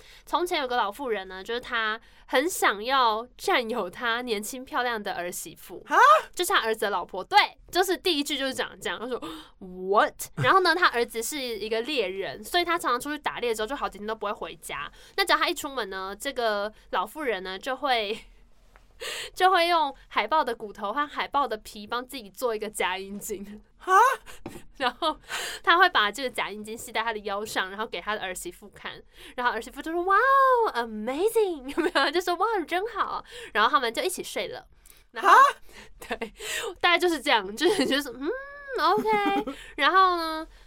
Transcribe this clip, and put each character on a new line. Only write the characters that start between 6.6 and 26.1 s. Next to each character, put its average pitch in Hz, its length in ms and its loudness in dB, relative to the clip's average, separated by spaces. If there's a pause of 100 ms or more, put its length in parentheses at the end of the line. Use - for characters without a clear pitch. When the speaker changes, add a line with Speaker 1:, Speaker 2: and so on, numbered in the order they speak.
Speaker 1:
子 220 80 -6
的 214 80 0
老 185 160 -2
婆， 190 180 -8
对， 381 140 0 (320)
就 349 140 2
是 370 120 0
第 339 220 0
一 285 60 0
句 294 120 -4
就 269 120 -2
是 262 40 -2
讲 233 200 -6 (100)
这 214 80 -4
样， 180 100 -4
她 220 80 -8
说 247 140 -6 (380)
“What？” 190 760 0
然 247 160 4
后 381 80 6
呢， 339 120 4
她 349 140 4
儿 240 180 0
子 226 160 -6
是 294 180 -6
一 220 300 -6
个 226 120 0
猎 240 260 -2
人， 190 360 -8
所 349 160 0
以 349 60 2
她 339 140 0
常 302 140 0
常 247 60 0
出 285 160 -6
去 294 60 -10
打 - 180 -4
猎 240 140 0
之 220 80 -4
后 220 60 -2
就 269 80 -6
好 220 120 -4
几 196 120 -12
天 208 80 -10
都 220 80 -4
不 220 100 -6
会 202 60 -2
回 170 240 -10
家。 147 360 -10 (260)
那 403 60 4
只 349 80 2
要 302 60 6
她 311 100 0
一 349 60 0
出 311 160 -8
门 247 180 -4
呢， 190 320 -8
这 277 140 -6
个 214 400 -2 (160)
老 190 160 -2
妇 302 160 -10
人 208 220 -2
呢 190 160 -8
就 262 160 -6
会， 226 440 -2 (540)
<laughs> - 600 -12
就 370 160 4
会 339 160 4
用 311 260 2 (140)
海 - 180 -2
豹 311 180 2
的 233 120 -4
骨 214 180 -12
头 208 180 -6
和 294 160 -2
海 240 200 -6
豹 285 200 0
的 220 100 -6
皮 208 280 -16
帮 240 180 -6
自 254 140 -14
己 208 100 -14
做 226 280 -4
一 214 40 -8
个 208 80 -6
假 190 300 -2
阴 196 220 -12
茎。 208 420 -12 (220)
Speaker 2:
哈？ 370 100 2 (440)
Speaker 1:
<laughs> - 400 -16
然 254 220 -2
后 311 200 -2 (440)
他 349 160 6
会 370 100 8
把 214 220 2